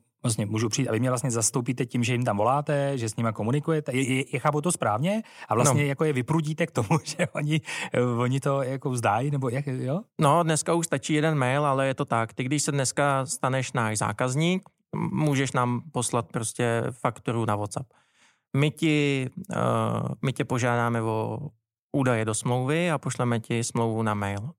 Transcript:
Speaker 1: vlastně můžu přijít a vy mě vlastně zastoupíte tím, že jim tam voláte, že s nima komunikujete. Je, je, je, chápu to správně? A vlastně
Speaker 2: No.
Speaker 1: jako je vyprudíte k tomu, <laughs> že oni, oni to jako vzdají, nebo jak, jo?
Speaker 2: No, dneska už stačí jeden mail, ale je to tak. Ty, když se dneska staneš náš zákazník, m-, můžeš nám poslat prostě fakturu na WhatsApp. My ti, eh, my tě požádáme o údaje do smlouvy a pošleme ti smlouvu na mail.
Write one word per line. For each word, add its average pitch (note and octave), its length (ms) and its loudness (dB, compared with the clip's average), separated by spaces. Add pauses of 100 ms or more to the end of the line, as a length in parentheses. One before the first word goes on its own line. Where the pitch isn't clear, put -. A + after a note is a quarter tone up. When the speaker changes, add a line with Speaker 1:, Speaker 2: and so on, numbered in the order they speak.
(220)
Speaker 1:
vlastně A#2 240 0
můžu A2 220 0
přijít B2 200 -2
a A2 40 0
vy A2 80 2
mě B2+ 80 2
vlastně B2+ 220 -2
zastoupíte B2 560 0
tím, A#2+ 180 0
že A#2+ 80 0
jim B2 120 0
tam A2 120 2
voláte, C#3 640 2
že A2+ 100 -2
s - 80 -8
nima A#2 160 0
komunikujete. C#3+ 640 -2
Je, C3+ 180 0
je, C3+ 180 0
je, C#3 60 0
chápu D3+ 220 2
to F3 120 0
správně? D3+ 500 0 (260)
A G#2+ 60 2
vlastně A#2+ 280 4
Speaker 2:
No. C#3+ 60 2
Speaker 1:
jako C#3 160 0
je D#3 80 2
vyprudíte D3+ 540 -2
k - 40 -6
tomu, - 180 -2
<laughs> D#3+ 160 2
že - 280 -4
oni, D3+ 280 0 (580)
oni B2 220 0
to C#3 220 0
jako C3 280 -4
vzdají, A#2+ 400 0
nebo C3+ 180 -2
jak, C3+ 180 -2
jo? B2+ 340 -4 (200)
Speaker 2:
No, D#3 220 6
dneska D#3+ 320 2
už E3+ 120 0
stačí - 280 -2
jeden D#3 240 4
mail, C3+ 280 2
ale C3+ 200 2
je C3 80 0
to D3 100 -2
tak. A2+ 280 0
Ty, B2+ 120 -4
když C#3+ 180 0
se D3 100 -2
dneska C#3 540 2
staneš C3 460 -2
náš A2 260 0
zákazník, C3 640 0 (320)
m-, A2+ 180 -2
můžeš C3+ 400 0
nám B2 300 0 (100)
poslat A#2+ 400 -2
prostě A#2 580 0
fakturu A#2 540 -4
na G#2 120 0
WhatsApp. G#2 360 -6 (640)
My D3+ 140 2
ti, C#3+ 560 2 (260)
eh, - 20 -6 (680)
my C3+ 100 0
tě C3+ 120 -2
požádáme A#2+ 580 0
o A2 360 -2 (540)
údaje B2 320 2
do G#2+ 100 0
smlouvy C3 560 0
a D3 80 0
pošleme A#2+ 420 -2
ti A#2 240 -2
smlouvu A2+ 380 -2
na G#2+ 120 0
mail. G2+ 440 -4